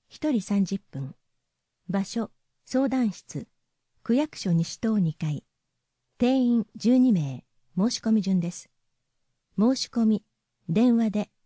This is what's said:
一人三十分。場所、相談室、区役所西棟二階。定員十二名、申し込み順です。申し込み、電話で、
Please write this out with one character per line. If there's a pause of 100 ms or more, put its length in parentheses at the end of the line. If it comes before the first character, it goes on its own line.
一
人
三
十 (120)
分。 (760)
場
所、 (360)
相
談
室、 (540)
区
役
所
西
棟
二
階。 (760)
定
員 (100)
十
二
名、 (320)
申
し
込
み
順
で
す。 (880)
申
し
込
み、 (440)
電
話
で、 (160)